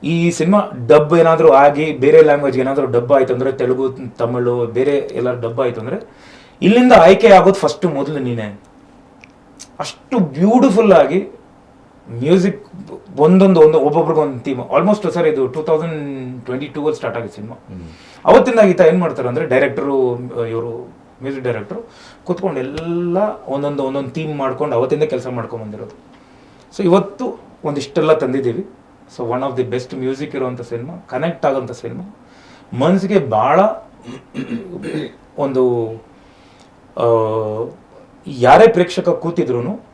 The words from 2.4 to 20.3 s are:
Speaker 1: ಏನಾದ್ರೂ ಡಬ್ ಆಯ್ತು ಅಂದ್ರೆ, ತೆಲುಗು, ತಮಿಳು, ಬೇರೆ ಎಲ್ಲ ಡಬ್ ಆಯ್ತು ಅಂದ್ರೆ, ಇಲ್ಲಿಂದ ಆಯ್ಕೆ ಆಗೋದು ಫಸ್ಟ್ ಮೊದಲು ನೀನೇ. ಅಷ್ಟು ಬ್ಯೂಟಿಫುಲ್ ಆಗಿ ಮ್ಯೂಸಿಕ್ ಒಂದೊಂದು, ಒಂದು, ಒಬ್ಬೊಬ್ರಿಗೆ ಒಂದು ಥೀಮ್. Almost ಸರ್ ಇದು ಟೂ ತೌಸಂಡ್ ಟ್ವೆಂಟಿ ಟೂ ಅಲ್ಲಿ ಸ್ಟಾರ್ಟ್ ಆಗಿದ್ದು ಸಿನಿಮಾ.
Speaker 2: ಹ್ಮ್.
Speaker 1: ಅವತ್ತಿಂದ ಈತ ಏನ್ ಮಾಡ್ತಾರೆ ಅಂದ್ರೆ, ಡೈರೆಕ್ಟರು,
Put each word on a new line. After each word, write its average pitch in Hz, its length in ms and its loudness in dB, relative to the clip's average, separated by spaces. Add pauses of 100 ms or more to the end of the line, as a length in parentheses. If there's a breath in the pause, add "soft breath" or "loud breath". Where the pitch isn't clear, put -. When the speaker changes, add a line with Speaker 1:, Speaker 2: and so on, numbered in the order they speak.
Speaker 1:
ಏನಾದ್ರೂ 135 300 -2
ಡಬ್ 120 240 0
ಆಯ್ತು 131 220 2
ಅಂದ್ರೆ, 131 180 -2
ತೆಲುಗು, 127 380 -2 (280)
ತಮಿಳು, 120 500 -2
ಬೇರೆ 127 240 -2
ಎಲ್ಲ 123 480 -4
ಡಬ್ 113 200 -8
ಆಯ್ತು 123 220 -4
ಅಂದ್ರೆ, 175 260 -10 (540 loud breath)
ಇಲ್ಲಿಂದ 247 300 4
ಆಯ್ಕೆ 190 360 8
ಆಗೋದು 185 260 8
ಫಸ್ಟ್ - 320 -4
ಮೊದಲು 143 340 -4
ನೀನೇ. 110 420 -8 (1160)
ಅಷ್ಟು - 400 -6
ಬ್ಯೂಟಿಫುಲ್ 196 760 4
ಆಗಿ 156 340 4 (840)
ಮ್ಯೂಸಿಕ್ 165 580 0 (500)
ಒಂದೊಂದು, 185 440 6
ಒಂದು, 156 180 8
ಒಬ್ಬೊಬ್ರಿಗೆ 156 420 2
ಒಂದು 135 180 -4
ಥೀಮ್. 123 220 -6
Almost 180 500 0
ಸರ್ 170 160 0
ಇದು 135 200 0
ಟೂ 156 160 -6
ತೌಸಂಡ್ 143 840 -6
ಟ್ವೆಂಟಿ 127 220 -8
ಟೂ 147 140 -10
ಅಲ್ಲಿ 151 140 -4
ಸ್ಟಾರ್ಟ್ 113 220 -8
ಆಗಿದ್ದು 110 180 -12
ಸಿನಿಮಾ. 107 200 -16
Speaker 2:
ಹ್ಮ್. 85 340 -18 (360 loud breath)
Speaker 1:
ಅವತ್ತಿಂದ 226 340 6
ಈತ 185 220 4
ಏನ್ 170 180 6
ಮಾಡ್ತಾರೆ 147 300 -4
ಅಂದ್ರೆ, 156 160 -4
ಡೈರೆಕ್ಟರು, 135 760 0 (260)